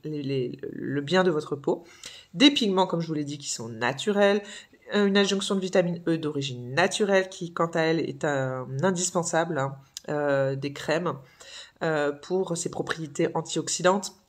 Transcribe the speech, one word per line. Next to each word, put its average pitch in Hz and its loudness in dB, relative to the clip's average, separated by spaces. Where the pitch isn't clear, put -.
les, 151 -6
les, 135 -2
le 135 -4
bien 175 2
de 185 6
votre 151 -2
peau. - -2
Des 226 8
pigments, 190 2
comme 170 -2
je 165 -4
vous 160 -4
l'ai 151 -2
dit, 143 -8
qui 139 -12
sont 117 -8
naturels. 196 2
Une 202 4
injonction 196 2
de 190 0
vitamine 180 2
E 165 2
d'origine 139 -4
naturelle 190 2
qui, 170 -10
quant 170 0
à 165 2
elle, 160 4
est 139 -4
un 131 0
indispensable, 170 0
hein, 139 -2
euh, 139 2
des 139 -6
crèmes, 160 -2
euh, 147 2
pour 175 -2
ses 170 -4
propriétés 160 -2
antioxydantes. 170 0